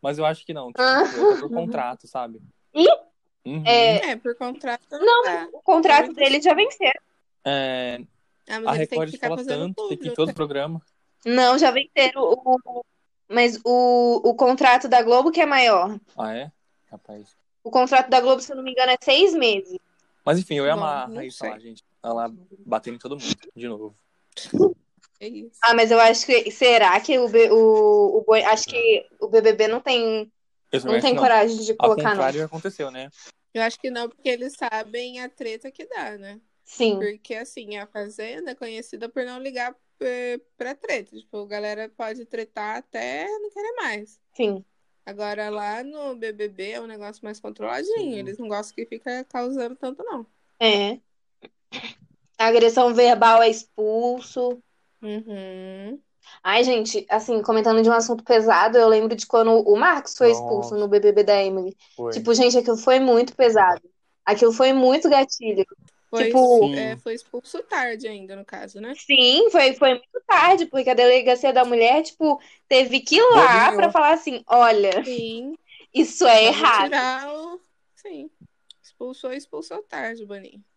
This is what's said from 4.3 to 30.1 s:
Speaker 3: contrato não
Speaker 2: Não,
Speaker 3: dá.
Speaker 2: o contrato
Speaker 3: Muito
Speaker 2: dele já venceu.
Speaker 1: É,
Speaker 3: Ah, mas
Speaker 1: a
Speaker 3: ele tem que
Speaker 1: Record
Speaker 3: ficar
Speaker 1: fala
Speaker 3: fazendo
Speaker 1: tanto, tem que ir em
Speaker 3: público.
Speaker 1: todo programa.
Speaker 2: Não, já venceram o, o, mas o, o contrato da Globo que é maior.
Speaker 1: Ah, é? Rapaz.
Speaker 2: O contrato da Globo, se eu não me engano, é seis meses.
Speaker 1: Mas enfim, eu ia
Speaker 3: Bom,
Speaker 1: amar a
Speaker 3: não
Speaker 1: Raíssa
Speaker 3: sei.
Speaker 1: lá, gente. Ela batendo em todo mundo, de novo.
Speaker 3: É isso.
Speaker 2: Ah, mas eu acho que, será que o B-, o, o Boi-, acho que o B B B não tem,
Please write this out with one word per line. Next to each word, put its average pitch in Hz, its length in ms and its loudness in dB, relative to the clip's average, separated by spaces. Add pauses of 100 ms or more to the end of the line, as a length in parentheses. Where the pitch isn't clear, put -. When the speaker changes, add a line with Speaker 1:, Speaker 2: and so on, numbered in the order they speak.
Speaker 3:
contrato 247 540 -10
não 294 100 -12
Speaker 2:
Não, 466 220 4
Speaker 3:
dá. 339 300 -6
Speaker 2:
o - 100 -20
contrato 320 440 4
Speaker 3:
Muito 330 120 -12
Speaker 2:
dele 277 240 2
já 330 120 4
venceu. 392 380 0 (520)
Speaker 1:
É, 131 540 -6 (500)
Speaker 3:
Ah, 220 120 -10
mas 226 60 -8
Speaker 1:
a 143 100 -2
Speaker 3:
ele 156 100 -4
tem - 0 -
que - 100 -12
Speaker 1:
Record 156 160 -6
Speaker 3:
ficar - 160 -10
Speaker 1:
fala - 100 -6
Speaker 3:
fazendo 156 360 -8
Speaker 1:
tanto, 427 140 -10
tem - 100 -8
que 285 60 -18
ir 247 40 -10
em - 20 -10
Speaker 3:
público. 240 60 -12
Speaker 1:
todo 160 180 -4
programa. 151 480 -8 (420)
Speaker 2:
Não, 247 340 2
já 285 120 4
venceram 262 520 -2
o, 254 340 0 (100)
o, 247 180 -12 (440)
mas 240 360 0
o, 240 640 2
o 233 60 2
contrato 262 540 2
da 240 140 4
Globo 247 280 2
que 330 100 -2
é 311 60 4
maior. 214 520 2 (200)
Speaker 1:
Ah, 110 160 -8
é? 135 160 -12 (400)
Rapaz. 104 440 -20 (280)
Speaker 2:
O 226 80 -16
contrato 254 400 2
da 254 100 4
Globo, 254 220 0
se - 100 -16
eu 269 40 -12
não 262 80 -12
me 262 80 -10
engano, 254 180 0
é 254 120 2
seis 330 320 2
meses. 196 440 -2 (460)
Speaker 1:
Mas 156 140 0
enfim, 175 180 -6
eu 139 100 -2
ia 151 80 0
Speaker 3:
Bom, 165 80 -6
Speaker 1:
amar 143 220 -6
a 120 40 -16
Speaker 3:
não 113 80 -16
Speaker 1:
Raíssa 127 220 -16
Speaker 3:
sei. 110 120 -10
Speaker 1:
lá, 107 80 -16
gente. 113 260 -20 (180)
Ela 117 320 -8 (320)
batendo 113 300 -8
em - 20 -20
todo 127 200 -14
mundo, 120 180 -6 (180)
de 120 140 -14
novo. 107 260 -14 (1200)
Speaker 3:
É 208 100 -16
isso. 233 340 -20
Speaker 2:
Ah, 233 120 4
mas 226 160 4
eu 226 100 6
acho 226 260 4
que, 220 240 2
será 214 500 4
que 269 180 -2
o 247 100 0
B-, 220 220 6
o, 214 680 4
o 220 80 0
Boi-, 220 180 4
acho 220 220 2
que 233 400 0 (140)
o 208 80 -6
B 220 140 4
B 220 100 4
B 214 160 0
não 233 120 -4
tem, 226 500 -4 (420)